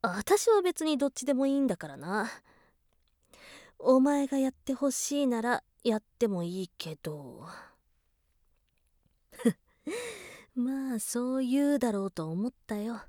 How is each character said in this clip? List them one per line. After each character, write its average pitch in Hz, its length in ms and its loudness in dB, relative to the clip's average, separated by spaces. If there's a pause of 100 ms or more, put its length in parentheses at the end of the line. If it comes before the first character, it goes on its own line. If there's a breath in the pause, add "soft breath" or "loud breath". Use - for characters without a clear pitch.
あ 202 240 -4
た 403 140 4
し - 120 2
は 415 120 6
別 349 220 0
に 311 140 2
ど 277 100 2
っ - 20 0
ち - 160 -10
で 285 80 2
も 269 120 2
い 277 40 2
い 277 100 2
ん 269 60 2
だ 190 100 0
か 156 120 -12
ら 139 80 -14
な。 208 340 -4 (1500 loud breath)
お 262 220 6
前 285 260 4
が 277 120 0
や 269 120 2
っ - 20 -18
て - 200 -6
ほ 269 180 0
し 285 340 -2
い - 20 2
な 233 160 0
ら 240 220 0 (200)
や 220 140 2
っ 208 40 -6 (160)
て 233 100 2
も 180 160 -2
い 185 180 -4
い 175 160 -8
け 156 240 -10
ど。 147 440 -12 (1900 loud breath)
<laughs> - 1200 -6
ま 262 420 -2
あ、 214 40 -4
そ 254 420 -2
う - 20 0
言 285 320 4
う - 20 2
だ 233 140 0
ろ 196 120 -2
う 196 60 -4
と 160 180 -8
思 185 200 -4
っ 254 40 -8 (140)
た 214 100 -6
よ。 214 320 -8